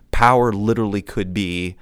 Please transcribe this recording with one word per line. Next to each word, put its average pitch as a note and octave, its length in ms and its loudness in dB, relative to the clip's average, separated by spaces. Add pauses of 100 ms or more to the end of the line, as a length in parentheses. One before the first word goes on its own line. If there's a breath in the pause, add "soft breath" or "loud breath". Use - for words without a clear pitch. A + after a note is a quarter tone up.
(120)
power B2 420 4
literally G#2 480 -2
could F#2 320 -6
be F2+ 480 -4